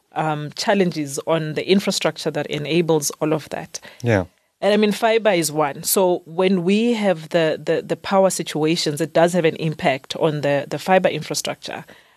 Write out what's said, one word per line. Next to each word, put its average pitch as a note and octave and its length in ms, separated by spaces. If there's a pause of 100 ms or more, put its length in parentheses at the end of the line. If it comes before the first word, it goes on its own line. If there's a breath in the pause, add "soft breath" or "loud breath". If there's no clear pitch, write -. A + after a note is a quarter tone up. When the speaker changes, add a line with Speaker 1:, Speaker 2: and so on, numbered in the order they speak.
(120)
Speaker 1:
um, D3+ 400
challenges D#3+ 760
on D#3 280
the - 140
infrastructure F#3 600
that D3 160
enables D3+ 640 (100)
all D#3 120
of D3+ 180
that. - 300 (220 loud breath)
Speaker 2:
Yeah. G#2+ 220 (360)
Speaker 1:
And G3+ 120
I G#3 40
mean, G#3+ 160
fiber A3 380
is E3 220
one. D3 300
So F3+ 420
when F#3 400
we A3 300
have F#3 360
the, D#3+ 320
the, D#3+ 200
the E3 140
power F#3+ 340
situations, D#3+ 720
it D#3 120
does E3+ 220
have F3 100
an D#3 120
impact D3+ 600
on D3+ 240
the, C#3+ 300
the D3+ 80
fiber F#3+ 300
infrastructure. - 760 (320 soft breath)